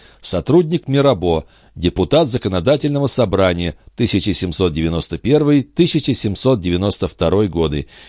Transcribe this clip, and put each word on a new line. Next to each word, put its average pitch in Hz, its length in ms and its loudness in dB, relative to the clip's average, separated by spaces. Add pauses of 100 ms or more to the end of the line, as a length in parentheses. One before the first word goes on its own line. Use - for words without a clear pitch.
(200)
сотрудник 156 680 0
Мирабо, 104 600 0 (280)
депутат 92 540 0
Законодательного 127 800 0
собрания 90 680 0 (220)
тысяча 104 360 0
семьсот 87 400 0
девяносто 82 460 -2
первый, 147 460 2
тысяча 156 500 0
семьсот 113 460 0
девяносто 90 480 -2
второй 101 400 0
годы, 78 400 -4 (200)